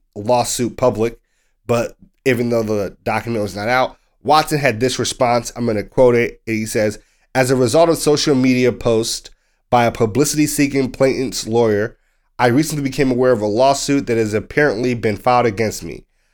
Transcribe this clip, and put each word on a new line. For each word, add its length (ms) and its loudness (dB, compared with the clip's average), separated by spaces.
lawsuit 640 -2
public, 420 0
but 300 -2
even 240 2
though 120 0
the 420 -4
document 380 -4
was 140 -6
not 120 -6
out, 280 0
Watson 360 2
had 220 0
this 180 -2
response. 580 -2
I'm 80 -6
gonna 180 -2
quote 320 4
it. 300 -2
He 220 -4
says, 320 -2
"As 160 2
a 60 2
result 320 4
of 80 2
social 380 0
media 360 2
post 600 -2
by 140 4
a 80 0
publicity-seeking 1000 0
plaintiff's 540 -2
lawyer, 500 0
I 80 2
recently 380 0
became 260 0
aware 220 2
of 100 0
a 40 0
lawsuit 600 0
that 100 0
has 180 -2
apparently 600 -2
been 220 -2
filed 300 2
against 360 -4
me. 220 -14